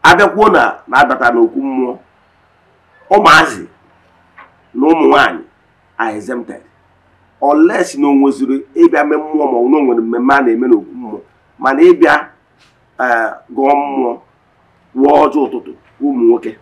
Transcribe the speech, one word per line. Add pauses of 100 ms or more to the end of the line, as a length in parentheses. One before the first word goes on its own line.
Abịakwuo
na, (220)
na-abata
n'okwu
mmụọ, (1160)
ụmụazị (1120)
na
ụmụ
nwaanyị (540)
are
exempted. (800)
Unless
na
o
nweziri (180)
ịbịa
mee
mmụọ
ma
ọ
na
o
nwere
mmemme
a
na-eme
n'okwu
mmụọ. (400)
Mana
ịbịa, (840)
eh, (200)
gụọ
mmụọ, (840)
wụọ
ọjị
ụtụtụ, (260)
ụmụ
nwoke. (100)